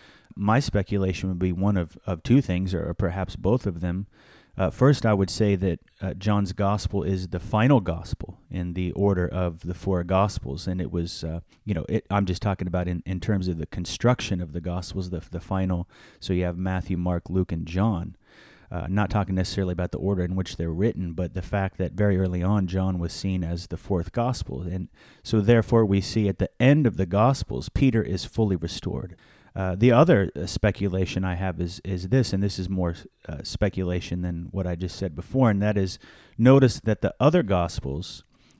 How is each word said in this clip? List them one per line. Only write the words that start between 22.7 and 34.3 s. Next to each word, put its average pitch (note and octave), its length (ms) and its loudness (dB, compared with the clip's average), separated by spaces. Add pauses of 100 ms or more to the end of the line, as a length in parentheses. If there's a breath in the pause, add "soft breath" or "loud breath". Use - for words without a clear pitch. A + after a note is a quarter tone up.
was E2+ 120 -4
seen F#2 300 -2
as E2+ 260 -4
the E2+ 80 -8
fourth F2+ 360 -4
gospel. A#2 500 -4
And F2+ 260 -6 (360 soft breath)
so A2 160 2
therefore, A2+ 440 6
we G2 160 4
see G#2 280 0
at F#2+ 100 -2
the - 120 -2 (120)
end C#3+ 240 6
of G#2 100 0
the F#2 100 0
gospels, A2 640 0
Peter A#2 320 2
is F2 220 -4
fully G#2 300 0
restored. - 640 -6 (400 soft breath)
Uh, F#2 180 -2
the A#2 160 6
other, A#2+ 460 6
uh, D#2+ 100 -6
speculation F#2+ 800 0
I F#2 100 -2
have F2+ 260 -4
is, F2 220 -6
is F#2 280 -6
this, B2+ 220 2
and G2 80 0
this G2 200 -2
is F2+ 80 -4
more, F2+ 260 -2 (340)
uh, D2+ 140 -10
speculation F2+ 800 -2
than F2 300 -4